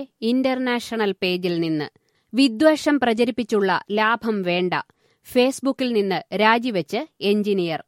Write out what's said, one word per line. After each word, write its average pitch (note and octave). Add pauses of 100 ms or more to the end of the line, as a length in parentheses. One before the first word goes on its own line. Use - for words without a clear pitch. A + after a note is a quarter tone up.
(220)
ഇന്റർനാഷണൽ A#3+
പേജിൽ F3+
നിന്ന്. D#3+ (460)
വിദ്വേഷം C#4+
പ്രചരിപ്പിച്ചുള്ള A#3 (200)
ലാഭം A3
വേണ്ട, F3 (540)
Facebook-ൽ B3+
നിന്ന് G3+ (200)
രാജിവെച്ച് A3 (200)
എഞ്ചിനീയർ. G3